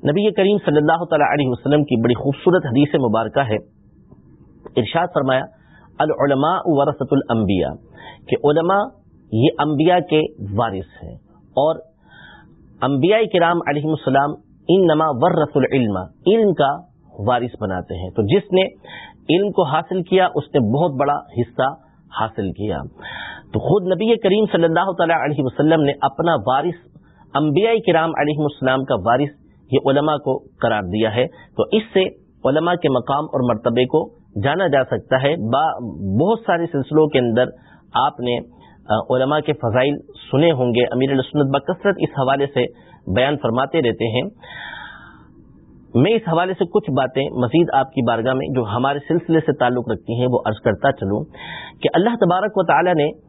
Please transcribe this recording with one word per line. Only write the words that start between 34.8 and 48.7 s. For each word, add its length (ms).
سکتا 400
ہے۔ 120
با-، 440
بہت 240
سارے 260
سلسلوں 360
کے 120
اندر 260
آپ 260
نے، 200
آ، 260
علماء 240
کے 140
فضائل 420
سنے 200
ہوں 180
گے۔ 140
امیر 280
السنت 440
بکثرت 440
اس 100
حوالے 360
سے 460
بیان 340
فرماتے 400
رہتے 300
ہیں۔ 120
میں 180
اس 160
حوالے 320
سے 140
کچھ 240
باتیں 260
مزید 320
آپ 200
کی 140
بارگاہ 260
میں 220
جو 80